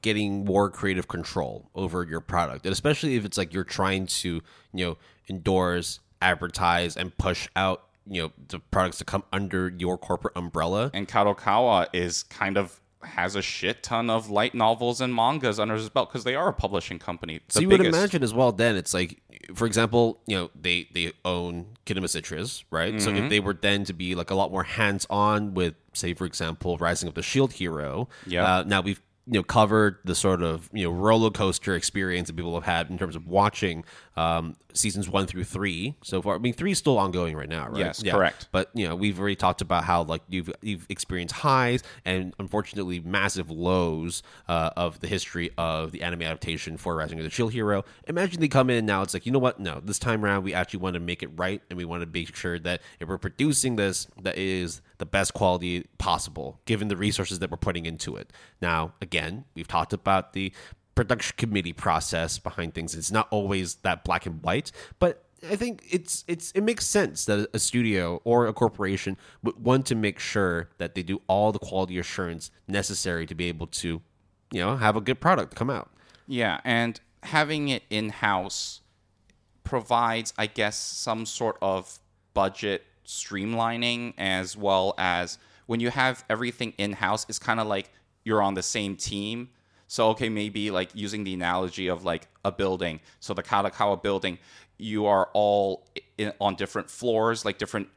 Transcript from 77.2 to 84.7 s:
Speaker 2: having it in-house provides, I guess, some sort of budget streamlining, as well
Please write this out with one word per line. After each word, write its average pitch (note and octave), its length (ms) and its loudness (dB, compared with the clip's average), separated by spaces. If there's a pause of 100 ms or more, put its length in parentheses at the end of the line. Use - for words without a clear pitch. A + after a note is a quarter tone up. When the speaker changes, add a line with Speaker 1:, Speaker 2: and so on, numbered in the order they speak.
Speaker 2:
having D3+ 460 0
it C3 200 -2
in-house G#2 920 -2 (800)
provides, A#2 720 0
I G#2+ 120 -2
guess, G#2+ 280 -2
some - 480 -4
sort A2 380 -2
of F#2 380 -2 (340)
budget G2 500 0 (260)
streamlining, A#2 1080 -2
as F#2+ 380 -2
well G2 400 2